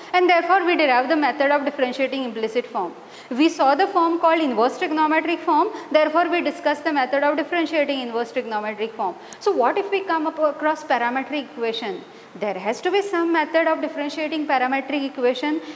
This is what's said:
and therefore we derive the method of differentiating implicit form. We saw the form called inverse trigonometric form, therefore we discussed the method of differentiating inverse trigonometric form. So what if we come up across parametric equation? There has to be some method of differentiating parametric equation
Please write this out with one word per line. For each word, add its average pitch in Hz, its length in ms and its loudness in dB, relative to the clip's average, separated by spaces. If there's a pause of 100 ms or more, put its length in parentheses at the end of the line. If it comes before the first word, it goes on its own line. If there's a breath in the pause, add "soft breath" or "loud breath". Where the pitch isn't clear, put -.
(140)
and 359 160 6
therefore 349 360 4
we 349 100 4
derive 269 340 4
the 320 60 2
method 277 340 2
of 285 160 2
differentiating 262 580 -2
implicit 220 440 -4
form. 185 260 -6 (380 loud breath)
We 277 180 4
saw 285 240 4
the 359 140 4
form 339 320 2
called 330 200 4
inverse 247 380 2
trigonometric 311 640 0
form, 330 300 2 (220 loud breath)
therefore 311 380 4
we 339 120 0
discussed 294 420 -2
the 320 100 -2
method 277 300 0
of 294 140 2
differentiating 311 640 0
inverse 233 300 -4
trigonometric 214 600 -6
form. 214 240 -4 (240 loud breath)
So 415 120 0
what 302 280 2
if 392 100 -4
we 392 120 0
come 330 260 -2
up 320 100 -6
across 302 460 0
parametric 262 640 -2
equation? 226 560 -6 (340 loud breath)
There 196 180 -4
has 202 280 -4
to 370 100 -2
be 392 100 2
some 339 320 0
method 320 320 2
of 320 160 0
differentiating 302 640 -4
parametric 277 640 0
equation 277 500 0 (160 loud breath)